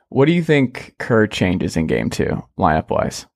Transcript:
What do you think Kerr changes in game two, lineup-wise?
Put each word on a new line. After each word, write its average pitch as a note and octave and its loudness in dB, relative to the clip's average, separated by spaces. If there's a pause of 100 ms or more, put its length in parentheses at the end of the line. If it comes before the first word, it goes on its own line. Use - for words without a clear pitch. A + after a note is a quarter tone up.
What C3+ 4
do D#3 4
you F3 2
think D3 0
Kerr A2 2
changes F#2 -2
in E2 0
game A#1 -2
two, - -4 (160)
lineup-wise? - -2 (100)